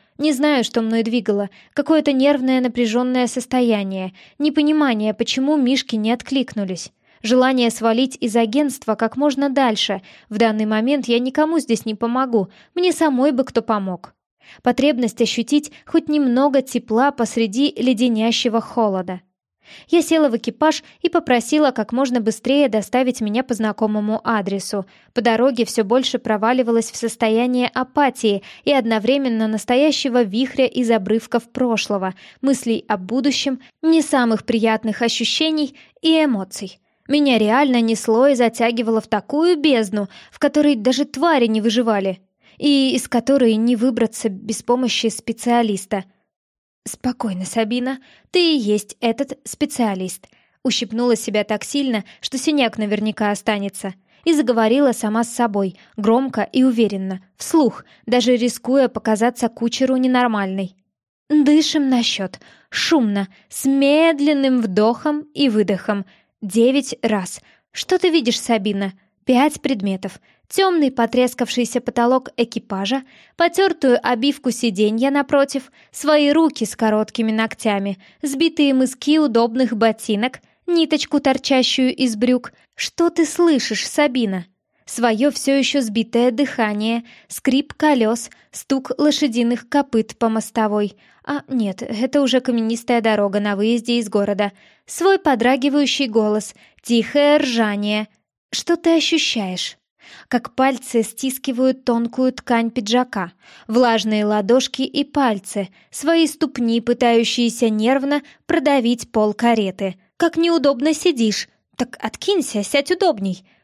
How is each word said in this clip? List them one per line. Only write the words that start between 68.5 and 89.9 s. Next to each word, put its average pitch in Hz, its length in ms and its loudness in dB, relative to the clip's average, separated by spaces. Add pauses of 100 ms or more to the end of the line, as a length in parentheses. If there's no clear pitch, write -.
Пять 269 380 2
предметов. 196 580 -4 (280)
Темный 349 440 2
потрескавшийся 240 880 -2
потолок 247 560 0
экипажа, 240 640 -4 (340)
потертую 339 640 2
обивку 247 480 -2
сиденья 226 600 0
напротив, 277 640 0 (180)
свои 294 400 2
руки 302 360 2
с - 100 -8
короткими 220 560 0
ногтями, 202 640 -4 (240)
сбитые 285 520 2
мыски 262 440 0
удобных 240 560 2
ботинок, 220 640 -2 (260)
ниточку, 320 540 0
торчащую 262 760 0
из 233 220 -2
брюк. 247 360 0 (220)
Что - 340 -2
ты 339 160 0
слышишь, 302 640 0
Сабина? 240 580 -2 (380)
Свое 233 460 0
все 277 260 0
еще 277 240 0
сбитое 233 500 0
дыхание, 226 760 -2 (240)
скрип - 440 -2
колес, 240 580 0 (200)
стук - 480 -4
лошадиных 247 720 0
копыт 277 480 0